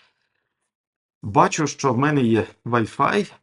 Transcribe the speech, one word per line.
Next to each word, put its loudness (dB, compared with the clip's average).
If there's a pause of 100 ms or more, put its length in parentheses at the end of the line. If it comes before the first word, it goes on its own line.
(1200)
Бачу, 0
що -2
в -2
мене 2
є 2 (180)
Wi-Fi, -2 (100)